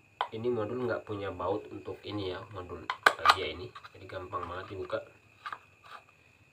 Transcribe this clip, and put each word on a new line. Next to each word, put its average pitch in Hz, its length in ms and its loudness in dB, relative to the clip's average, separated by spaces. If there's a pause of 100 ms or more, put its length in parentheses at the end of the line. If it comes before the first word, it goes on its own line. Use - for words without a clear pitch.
(380)
ini 113 100 0
modul 120 400 2
nggak 107 220 2
punya 98 240 -2
baut 90 400 0
untuk 95 320 -8
ini 95 260 -2
ya, 90 80 -4 (140)
modul 85 320 -8 (320)
Agia - 320 6
ini. - 180 -6 (300)
Jadi 95 80 -14
gampang 90 400 -4
banget 90 320 -6
dibuka. 92 240 -2 (1500)